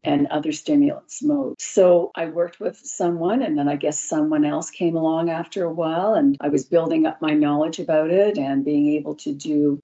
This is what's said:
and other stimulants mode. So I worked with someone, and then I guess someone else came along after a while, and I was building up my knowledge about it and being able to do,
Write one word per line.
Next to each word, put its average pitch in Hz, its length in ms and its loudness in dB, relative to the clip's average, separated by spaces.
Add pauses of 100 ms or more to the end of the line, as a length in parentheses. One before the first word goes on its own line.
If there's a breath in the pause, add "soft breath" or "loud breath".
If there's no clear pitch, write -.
and 143 220 0
other 151 260 -4
stimulants - 720 -2
mode. 285 360 -2
So 180 580 4
I 165 100 -4
worked 170 340 -4
with 202 160 -6
someone, 175 640 -2
and 175 160 -2
then 143 120 0
I 143 80 -2
guess 147 220 -4
someone 156 460 0
else 151 240 -4
came 165 280 -2
along 160 340 0
after 170 340 -6
a 160 80 -2
while, 170 420 -2
and 143 260 4
I 147 80 -2
was 143 160 0
building 165 420 2
up - 160 -6
my 156 100 0
knowledge 151 460 2
about 156 320 0
it 202 260 4
and 139 280 -2
being 147 300 2
able 151 220 -4
to 147 160 -8
do, 147 520 0